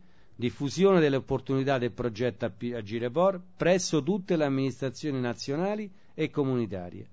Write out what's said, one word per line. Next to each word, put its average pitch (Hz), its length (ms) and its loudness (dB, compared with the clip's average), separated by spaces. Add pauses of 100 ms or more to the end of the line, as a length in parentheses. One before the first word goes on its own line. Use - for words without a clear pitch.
(340)
diffusione 143 680 4
delle 143 160 6
opportunità 135 600 0
del 120 140 0
progetto 117 560 -2
Ap-, 120 280 -6
Agireport 120 680 0 (140)
presso 165 460 2
tutte 180 340 0
le 151 80 2
amministrazioni 135 760 -2
nazionali 175 680 -4 (240)
e 156 160 -2
comunitarie, 107 840 -2